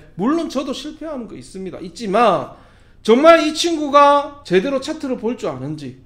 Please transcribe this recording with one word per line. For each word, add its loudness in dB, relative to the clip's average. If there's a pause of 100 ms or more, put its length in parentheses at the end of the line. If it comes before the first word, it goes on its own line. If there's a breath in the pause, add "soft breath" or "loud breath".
(140)
물론 -2
저도 -6
실패하는 -12
거 -18
있습니다. -14
있지만 0 (500 soft breath)
정말 6
이 -2
친구가 2
제대로 0
차트를 -6
볼 -6
줄 -8
아는지, -10